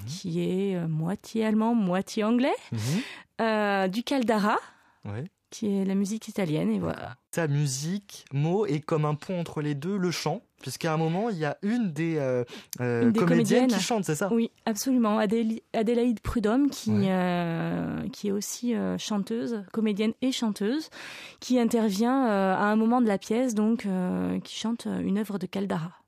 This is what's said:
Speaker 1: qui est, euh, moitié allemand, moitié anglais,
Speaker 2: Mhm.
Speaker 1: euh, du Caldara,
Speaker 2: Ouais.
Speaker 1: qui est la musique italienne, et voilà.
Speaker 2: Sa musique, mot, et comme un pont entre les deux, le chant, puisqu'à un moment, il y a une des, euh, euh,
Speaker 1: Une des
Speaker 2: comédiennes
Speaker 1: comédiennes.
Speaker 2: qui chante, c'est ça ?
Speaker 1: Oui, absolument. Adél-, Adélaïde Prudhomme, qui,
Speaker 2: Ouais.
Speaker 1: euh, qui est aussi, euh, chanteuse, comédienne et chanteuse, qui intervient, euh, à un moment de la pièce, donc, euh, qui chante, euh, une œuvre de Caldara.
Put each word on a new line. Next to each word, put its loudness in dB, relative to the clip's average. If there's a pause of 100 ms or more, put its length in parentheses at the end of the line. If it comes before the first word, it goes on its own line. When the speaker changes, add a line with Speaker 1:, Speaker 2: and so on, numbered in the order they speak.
Speaker 1:
qui -6
est, 0
euh, -2
moitié -2
allemand, 2
moitié 0
anglais, 2 (160)
Speaker 2:
Mhm. -2 (640)
Speaker 1:
euh, 2
du -4
Caldara, 2 (480)
Speaker 2:
Ouais. -8 (240)
Speaker 1:
qui -6
est 0
la 0
musique -2
italienne, 0
et 0
voilà. -6 (160)
Speaker 2:
Sa 0
musique, -2
mot, 2
et 0
comme 0
un 0
pont -6
entre -6
les -2
deux, -4
le 0
chant, -4 (200)
puisqu'à -4
un 0
moment, 0
il -4
y -2
a -4
une 0
des, -2
euh, 2 (380)
euh, 2
Speaker 1:
Une 6
des 2
Speaker 2:
comédiennes 4
Speaker 1:
comédiennes. 4
Speaker 2:
qui 0
chante, 0
c'est 0
ça ? -2
Speaker 1:
Oui, 2 (160)
absolument. 2
Adél-, 0 (120)
Adélaïde 2
Prudhomme, 2
qui, -4
Speaker 2:
Ouais. 4
Speaker 1:
euh, 0
qui -8
est 0
aussi, -2
euh, 0
chanteuse, -4
comédienne 0
et 0
chanteuse, -2 (500)
qui 2
intervient, 2
euh, 4
à 2
un 4
moment 4
de 4
la 4
pièce, 0
donc, 2
euh, 0
qui -14
chante, -4
euh, -2
une 0
œuvre -4
de -4
Caldara. -4 (160)